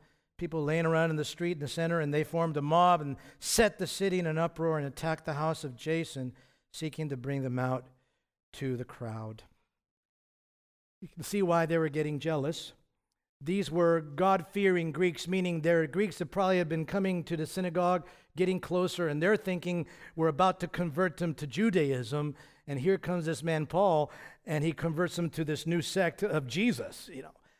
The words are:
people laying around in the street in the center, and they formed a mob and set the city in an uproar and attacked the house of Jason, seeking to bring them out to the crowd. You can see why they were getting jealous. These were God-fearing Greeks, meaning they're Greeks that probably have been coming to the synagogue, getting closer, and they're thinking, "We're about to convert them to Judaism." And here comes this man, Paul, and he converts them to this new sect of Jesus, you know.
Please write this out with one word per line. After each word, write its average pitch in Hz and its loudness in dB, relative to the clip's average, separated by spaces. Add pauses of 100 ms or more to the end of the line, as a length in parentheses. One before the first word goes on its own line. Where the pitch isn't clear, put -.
(380)
people 160 -4
laying 160 2
around 165 4
in 160 0
the 151 -2
street 170 -4
in - -10
the 143 -6
center, 165 0
and 147 0
they 151 2
formed 165 0
a 147 0
mob 170 6
and 139 -6 (220)
set - 2
the 123 -4
city 185 0
in 175 0
an 156 0
uproar 165 0
and 143 -2
attacked 156 -4
the 160 -4
house 156 -2
of 131 -10
Jason, 139 -4 (380)
seeking 156 -6
to 139 -4
bring 135 -4
them 127 -2
out 127 -2 (680)
to 131 -4
the 123 -6
crowd. 110 -10 (1600)
You 175 -12
can - -14
see 202 -2
why 170 4
they 165 2
were 160 2
getting 151 -2
jealous. 147 -2 (680)
These 170 -2
were 170 4
God-fearing 175 2
Greeks, 170 0
meaning 175 0
they're 165 4
Greeks 175 -2
that 165 -4
probably 190 2
have 165 0
been 160 -2
coming 190 0
to 175 -4
the 156 -2
synagogue, 180 0 (320)
getting 185 2
closer, 180 0
and 147 0
they're 196 4
thinking, 180 -2 (300)
"We're 160 2
about 180 4
to 175 -2
convert 175 -2
them 170 -2
to 151 -8
Judaism." 147 0 (300)
And 143 -4
here 185 2
comes 175 -4
this 160 -2
man, 160 0
Paul, 160 2 (360)
and 151 -2
he 165 2
converts 160 -2
them 170 -2
to 160 -4
this 151 -4
new 170 2
sect 175 -2
of 156 -2
Jesus, 175 -2
you 135 -12
know. - -20 (260)